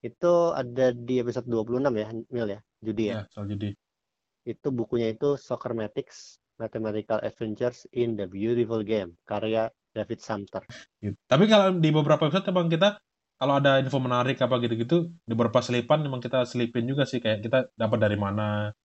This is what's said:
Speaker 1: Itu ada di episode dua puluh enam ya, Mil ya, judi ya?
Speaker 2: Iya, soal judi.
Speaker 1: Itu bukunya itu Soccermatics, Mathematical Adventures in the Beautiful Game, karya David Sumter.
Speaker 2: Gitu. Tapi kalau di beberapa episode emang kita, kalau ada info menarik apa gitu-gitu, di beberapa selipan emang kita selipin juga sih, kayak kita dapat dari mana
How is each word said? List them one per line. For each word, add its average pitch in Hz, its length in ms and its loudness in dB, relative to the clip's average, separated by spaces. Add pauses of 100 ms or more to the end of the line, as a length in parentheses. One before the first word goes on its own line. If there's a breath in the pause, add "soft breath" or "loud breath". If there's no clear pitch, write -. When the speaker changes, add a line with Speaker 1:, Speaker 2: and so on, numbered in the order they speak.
Speaker 1:
Itu 170 480 2
ada 127 400 2
di 120 240 -4
episode 120 280 -2
dua 113 180 0
puluh 120 180 -2
enam 135 100 2
ya, 107 160 -2 (220)
Mil 117 180 -4
ya, 101 120 -6 (180)
judi 110 280 -4
ya? 101 100 -2
Speaker 2:
Iya, 107 120 -6
soal 104 200 -12
judi. 104 220 -6 (760)
Speaker 1:
Itu 120 240 -8
bukunya 117 400 -2
itu 143 260 -2
Soccermatics, - 1000 -8 (180)
Mathematical 110 640 -4
Adventures 113 720 -6
in 117 220 0
the 101 120 -4
Beautiful 110 580 -2
Game, 98 320 -2 (100)
karya 110 440 -2 (200)
David 110 300 -6
Sumter. 101 420 -8 (380 loud breath)
Speaker 2:
Gitu. 104 160 -6 (100)
Tapi 143 200 4
kalau 196 280 6
di 160 160 4
beberapa 151 340 4
episode 175 220 0
emang 180 220 2
kita, 185 300 2 (380)
kalau 139 200 0
ada 139 220 4
info 131 200 0
menarik 123 400 0
apa 123 220 2
gitu-gitu, 120 500 0 (100)
di 113 140 -8
beberapa 113 260 2
selipan 120 420 0
emang 131 200 -6
kita 127 240 0
selipin 120 400 -2
juga 139 180 0
sih, 131 140 -4
kayak 110 240 0
kita 117 160 0 (160)
dapat 110 260 0
dari 104 160 2
mana 104 540 -2 (160)